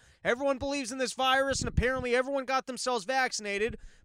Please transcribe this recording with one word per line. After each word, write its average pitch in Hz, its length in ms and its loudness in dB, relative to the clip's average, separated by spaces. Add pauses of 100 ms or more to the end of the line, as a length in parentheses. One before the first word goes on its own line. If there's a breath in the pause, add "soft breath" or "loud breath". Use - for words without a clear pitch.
(220 soft breath)
everyone 254 360 2
believes 277 340 -4
in 269 60 -8
this 254 160 -2
virus, 262 460 2
and 240 80 -2
apparently 247 460 2
everyone 262 300 0
got 262 220 -2
themselves 240 400 -2
vaccinated. 220 720 0 (260 soft breath)